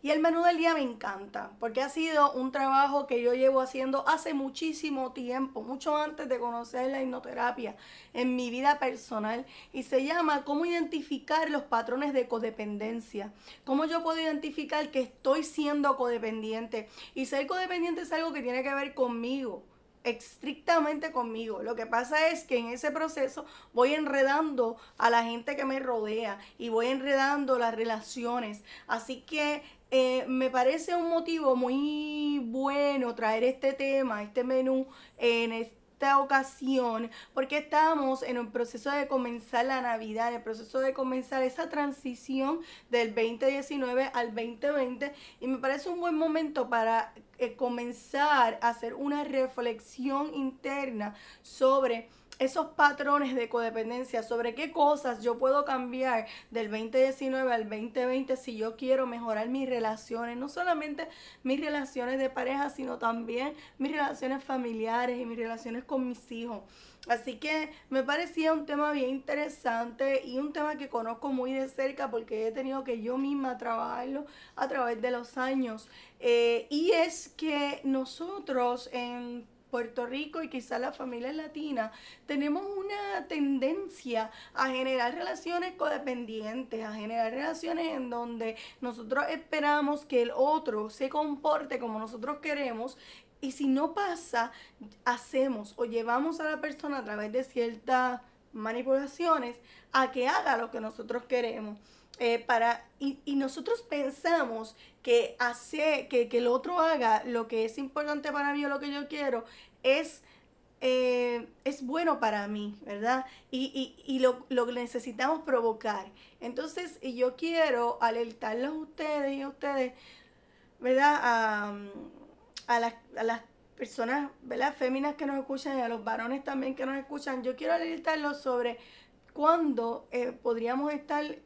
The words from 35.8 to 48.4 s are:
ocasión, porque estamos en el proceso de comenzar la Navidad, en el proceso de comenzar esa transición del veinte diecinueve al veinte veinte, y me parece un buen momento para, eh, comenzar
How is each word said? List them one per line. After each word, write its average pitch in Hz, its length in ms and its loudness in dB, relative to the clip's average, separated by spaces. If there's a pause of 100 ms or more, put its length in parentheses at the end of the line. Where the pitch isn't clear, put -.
ocasión, 262 880 2 (240)
porque 269 260 0
estamos 294 640 4
en 247 120 -2
el 233 120 -4
proceso 240 420 -2
de 285 160 0
comenzar 247 580 0
la 262 160 0
Navidad, 226 500 0
en 240 40 -4
el 233 80 -6
proceso 226 380 -4
de 269 120 2
comenzar 262 520 -2
esa 330 240 -2
transición 285 920 -2 (280)
del 233 220 2
veinte 226 340 0
diecinueve 269 640 2
al 240 200 -2
veinte 233 400 -2
veinte, 269 420 -2 (240)
y 247 80 -8
me 262 120 0
parece 277 300 -2
un 349 120 -4
buen 339 180 0
momento 311 500 0
para, 226 440 2 (260)
eh, 233 160 -2
comenzar 240 1080 2